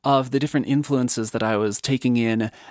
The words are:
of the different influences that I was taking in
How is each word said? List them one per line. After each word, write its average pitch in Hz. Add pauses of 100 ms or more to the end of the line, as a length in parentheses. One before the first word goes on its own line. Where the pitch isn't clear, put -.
of 135
the 135
different 143
influences 131
that 110
I 110
was 104
taking 127
in 113 (220)